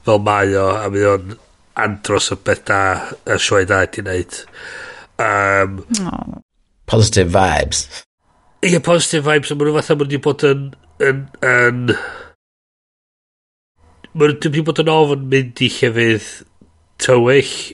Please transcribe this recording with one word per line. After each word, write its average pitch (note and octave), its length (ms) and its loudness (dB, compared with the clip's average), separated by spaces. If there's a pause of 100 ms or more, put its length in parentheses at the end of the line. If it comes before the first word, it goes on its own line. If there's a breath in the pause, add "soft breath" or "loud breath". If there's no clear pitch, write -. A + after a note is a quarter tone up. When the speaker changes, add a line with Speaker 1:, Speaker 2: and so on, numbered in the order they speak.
Speaker 1:
fel G#2+ 180 2
mae G2+ 360 0
o, F#2+ 160 2
a G#2 180 -4
mae G2+ 180 0
o'n F#2+ 300 -2 (400)
andros G#2 540 -2
o F#2+ 60 -4
beth - 300 -2
da, G2+ 120 2 (420)
y G2+ 180 -2
sioe G2 280 2
da F#2+ 180 2
'di - 180 -8
wneud. F#2 380 -6 (720 loud breath)
Yym, G2 680 0 (200)
Speaker 2:
O. - 440 -8 (460)
Speaker 3:
Positive G#2 420 2
vibes. E2+ 540 0 (800 loud breath)
Speaker 1:
Ie, F3 180 2
positive E3 440 0
vibes, D3+ 260 -2
a D3+ 40 -4
ma' D3 100 -2
nhw D3+ 100 0
fatha, D#3 220 0
ma' D3 80 -2
nhw C#3 60 -6
'di C#3 120 -4
bod C#3+ 220 -2
yn... C#3 200 2 (320)
yn, C#3 260 0 (180)
yn, B2 540 2 (2250 loud breath)
ma' D3+ 180 2
nhw C#3+ 120 0
'di D#3+ 220 -2
bod D#3 200 -2
yn D#3 80 2
ofn C#3+ 380 2
mynd C3 340 0
i B2 80 2
llefydd A#2 560 0 (720)
tywyll B2+ 540 4 (200)